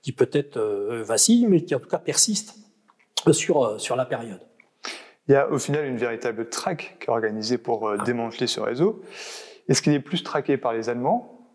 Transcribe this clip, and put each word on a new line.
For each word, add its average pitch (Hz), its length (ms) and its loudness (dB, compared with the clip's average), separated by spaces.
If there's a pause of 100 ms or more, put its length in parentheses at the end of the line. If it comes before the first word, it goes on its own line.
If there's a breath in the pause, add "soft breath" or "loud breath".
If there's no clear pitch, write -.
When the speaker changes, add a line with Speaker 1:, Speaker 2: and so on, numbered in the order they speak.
Speaker 1:
qui - 120 -8
peut-être, 143 440 0
euh, 107 460 -2
vacille, 214 460 4
mais 180 160 6
qui - 100 -4
en 127 60 -2
tout - 80 -20
cas 175 100 -2
persiste - 560 -2 (800)
sur, 147 320 2
euh, 107 140 -2
sur - 180 -2
la 127 80 0
période. 117 340 -8 (880 loud breath)
Speaker 2:
Il 135 60 6
y - 20 10
a 139 160 4
au 151 80 0
final 147 280 -2
une 127 100 -4
véritable 113 520 -4
traque - 520 -6
qui - 60 -8
est - 40 -2
organisée 110 480 0
pour, 113 300 -2
euh, 104 100 0
Speaker 1:
Ah. 104 60 -2
Speaker 2:
démanteler 117 420 -2
ce - 140 -2
réseau. 127 420 0 (680 loud breath)
Est-ce - 140 2
qu'il 151 100 4
est 147 80 4
plus - 220 -6
traqué 139 340 0
par 127 160 -2
les 113 160 -2
Allemands 135 440 0 (240)